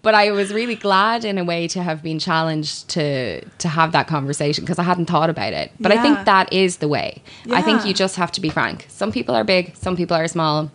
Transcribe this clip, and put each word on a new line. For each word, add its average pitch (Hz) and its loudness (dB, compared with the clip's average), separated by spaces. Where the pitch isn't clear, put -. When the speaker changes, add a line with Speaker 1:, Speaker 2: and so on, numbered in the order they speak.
Speaker 1:
but 220 4
I 208 6
was 202 -2
really 226 -2
glad 208 2
in 196 -2
a 180 -2
way 170 -2
to 180 -4
have 156 -4
been 160 -4
challenged 160 -2
to, 131 -2
to - -8
have 160 2
that 147 0
conversation, 147 -2
'cause 165 -2
I 175 0
hadn't 175 0
thought 165 2
about 143 -4
it. 76 -6
But 202 2
I 226 4
think 285 4
Speaker 2:
Yeah. 196 -10
Speaker 1:
that 190 4
is 185 2
the 151 -2
way. - -4
I 262 4
think 233 4
Speaker 2:
Yeah. 208 -2
Speaker 1:
you 185 0
just 190 0
have 175 -2
to - -6
be 160 -2
frank. 123 -4
Some 208 -4
people 247 -2
are 220 2
big, 185 0
some 185 -4
people 170 -2
are 160 0
small. 156 -2